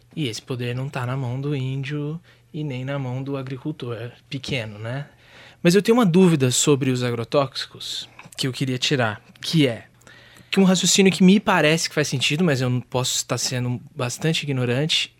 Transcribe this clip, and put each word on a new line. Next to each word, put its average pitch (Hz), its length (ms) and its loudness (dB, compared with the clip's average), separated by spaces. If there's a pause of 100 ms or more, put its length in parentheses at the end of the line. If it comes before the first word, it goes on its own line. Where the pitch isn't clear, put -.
(140)
E 151 140 -4
esse 107 140 -8
poder 120 320 -6
não 131 120 -6
tá 135 200 -6
na 127 100 -4
mão 131 240 -4
do 147 160 -4
índio 139 640 -6 (320)
e 151 100 -8
nem 127 220 -6
na 139 140 -6
mão 131 240 -6
do 139 160 -6
agricultor 127 720 -10 (180)
pequeno, 113 500 -6
né? 123 280 -8 (560)
Mas 175 120 4
eu 208 60 6
tenho 226 160 2
uma 247 80 4
dúvida 165 460 6
sobre 135 400 2
os 127 120 -2
agrotóxicos 120 1040 -4 (300)
que - 100 -4
eu 127 60 -4
queria 127 240 -4
tirar, 123 460 0 (180)
que 151 260 4
é 110 180 -6 (640)
que 196 100 2
um 190 40 6
raciocínio 185 460 4
que 190 140 4
me 196 160 8
parece 165 480 2
que - 60 -12
faz 151 140 0
sentido, 151 360 0
mas 139 160 2
eu 131 80 0
não 123 140 0
posso - 340 -4
estar - 220 -4
sendo 123 420 -4 (140)
bastante 139 480 -2
ignorante, 131 760 -2